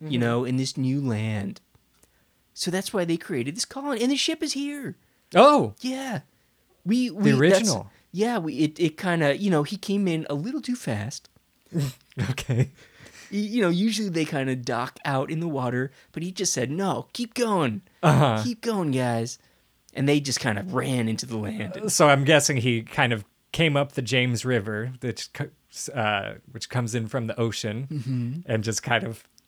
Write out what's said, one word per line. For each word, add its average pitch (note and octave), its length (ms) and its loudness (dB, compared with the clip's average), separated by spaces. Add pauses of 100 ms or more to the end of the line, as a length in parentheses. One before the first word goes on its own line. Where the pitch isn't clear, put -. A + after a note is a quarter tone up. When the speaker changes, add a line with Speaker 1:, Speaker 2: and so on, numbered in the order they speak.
Speaker 1:
you D#3 60 -12
Speaker 2:
Mm-hmm. C3 120 0
Speaker 1:
know, A#2+ 260 2
in B2+ 120 -2
this C3 180 -4
new C3+ 240 0
land. G#2+ 640 -2 (920)
So - 160 -4
that's F#3+ 200 -4
why F#3 140 0
they E3+ 120 0
created C#3+ 380 -4
this A#3+ 100 -6
colony, C4+ 360 -6
and B3 100 2
the C#4+ 40 2
ship D#4+ 260 -2
is D#4 120 -4
here. C#4+ 420 -6 (400)
Speaker 2:
Oh. G#3+ 440 8
Speaker 1:
Yeah. C4 420 -6 (640)
We, A#3+ 260 2
Speaker 2:
The D#3+ 40 -8
Speaker 1:
we, F3+ 200 4
that's C3 60 4
Speaker 2:
original. F3 520 4 (200)
Speaker 1:
Yeah, A3 280 0
we, D#3 220 -4
it, D#3 180 0
it E3 180 0
kinda, E3 400 2
you G3 140 0
know, D#3 100 4
he F3+ 160 -4
came G3 300 -2
in D#3+ 200 0
a - 60 -4
little A#3 280 -4
too B3 140 -4
fast. G#2+ 540 -6 (420)
Speaker 2:
<laughs> E3+ 60 -4 (540)
Okay. C3 400 0 (600)
Speaker 1:
Y-, G3 60 -4
you G#3+ 240 0
know, F3+ 80 4
usually G3+ 400 2
they D#3+ 160 0
kinda C3+ 300 -2
dock B2 500 -4
out C#3 240 0
in D#3+ 100 -4
the E3+ 80 -4
water, C3 440 -2 (220)
but E3 100 -6
he F#3 80 -6
just F#3 200 -2
said, B2+ 200 -2
"No, D#3 420 -2
keep A#3+ 220 -8
going. F3+ 480 0 (180)
Speaker 2:
Uh-huh. C#3 420 4
Speaker 1:
Keep A#3+ 180 -4
going, G3+ 280 0
guys." A#2+ 480 -2 (560)
And C3+ 160 2
they D3 100 4
just C#3 200 -2
kind A2 180 -2
of F#2+ 160 -6
ran B2 340 0
into A2 200 -4
the A2+ 100 -6
land. G#2+ 540 -6
Speaker 2:
So D3+ 180 6
I'm C#3 140 6
guessing C#3+ 340 4
he A#2 240 0
kind A#2+ 320 0
of G#2+ 100 -4 (280)
came D#3 260 2
up C#3 140 0
the C#3 100 -4
James B2 440 0
River, A2+ 560 -2
which - 320 -8
co-, - 180 -8 (200)
s-, - 180 -10
uh, G#2 500 -2 (120)
which - 200 -12
comes A#2+ 240 -2
in A2+ 120 -2
from A#2 200 -4
the A2+ 120 -6
ocean, A#2 520 -4
Speaker 1:
Mm-hmm. C3 600 -4
Speaker 2:
and A2 120 0
just A2 180 -4
kind A#2 220 0
of A2+ 200 -10 (240)